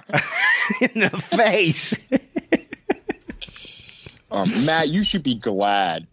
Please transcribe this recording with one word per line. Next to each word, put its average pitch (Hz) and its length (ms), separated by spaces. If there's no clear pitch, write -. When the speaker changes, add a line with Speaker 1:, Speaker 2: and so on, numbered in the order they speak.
Speaker 1:
<laughs> 160 100
In 247 200
the 277 80
face. 202 880
<laughs> - 0
Speaker 2:
Um, 98 300
Matt, 160 240
you 180 160
should 190 200
be 131 120
glad 98 760